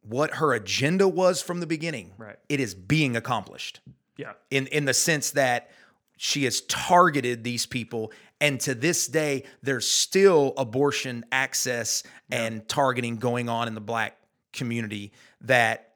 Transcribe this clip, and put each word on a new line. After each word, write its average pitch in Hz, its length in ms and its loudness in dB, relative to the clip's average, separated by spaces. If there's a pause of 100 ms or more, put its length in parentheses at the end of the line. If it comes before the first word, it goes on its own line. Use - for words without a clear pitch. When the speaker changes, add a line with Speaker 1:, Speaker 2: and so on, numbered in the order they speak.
Speaker 1:
what 123 340 -4
her 151 180 2
agenda 131 540 2
was 180 340 2
from 175 180 -6
the 170 60 -6
beginning, 147 500 -6
Speaker 2:
Right. 110 200 -18 (120)
Speaker 1:
it 143 120 0
is 101 140 -4
being 120 420 0
accomplished. - 640 -6 (360)
Speaker 2:
Yeah. 120 160 -14 (180)
Speaker 1:
In, 135 180 0
in 151 160 -2
the 131 100 2
sense - 380 0
that 127 380 0 (460)
she - 280 -2
has 120 180 0
targeted 143 800 4
these 120 220 -4
people, 110 460 -6 (280)
and 143 200 2
to 135 140 -2
this 151 340 0
day, 143 360 -2 (180)
there's 123 260 -2
still 175 680 4
abortion 131 760 -2
access 127 680 -2 (280)
Speaker 2:
Yeah. 120 140 -2
Speaker 1:
and 110 240 -6
targeting 123 480 0
going 120 320 -2
on 117 180 -2
in 113 80 -6
the 110 60 -10
black 110 360 -4 (360)
community 113 600 -6 (280)
that 117 560 2